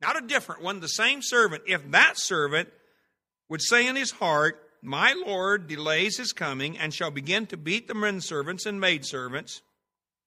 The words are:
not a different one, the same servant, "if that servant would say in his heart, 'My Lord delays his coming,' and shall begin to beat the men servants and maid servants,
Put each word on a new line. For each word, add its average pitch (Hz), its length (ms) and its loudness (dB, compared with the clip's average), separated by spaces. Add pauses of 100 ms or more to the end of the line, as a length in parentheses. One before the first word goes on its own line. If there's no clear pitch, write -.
not 220 160 0
a 269 100 -6
different 233 360 -4
one, 190 180 -4
the 160 80 -8
same 247 340 0
servant, 214 440 2
"if 156 260 0
that 247 260 6
servant 156 540 0 (760)
would 156 140 -6
say 240 240 4
in 254 80 0
his 269 160 -2
heart, 156 500 2 (220)
'My 165 300 2
Lord 202 560 0
delays 156 480 0
his 233 160 -4
coming,' 147 440 -4
and 156 160 -4
shall 160 200 -4
begin 170 340 -2
to 185 100 -10
beat 170 300 -4
the 240 80 -8
men 208 260 -2
servants 165 460 -6
and 202 140 -4
maid 170 260 2
servants, 127 560 -8 (640)